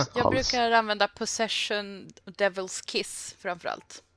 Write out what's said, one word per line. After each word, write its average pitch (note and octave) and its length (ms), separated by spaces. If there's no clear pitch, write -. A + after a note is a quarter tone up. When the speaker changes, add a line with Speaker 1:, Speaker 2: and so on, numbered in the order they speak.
Speaker 1:
Ah. - 20
Speaker 2:
Jag B3 80
Speaker 3:
alls. C4 260
Speaker 2:
brukar A#3+ 180
använda G#3 380
Possession G#3 1000
och F#3+ 80
Devil's F#3+ 540
Kiss - 520
framförallt. - 640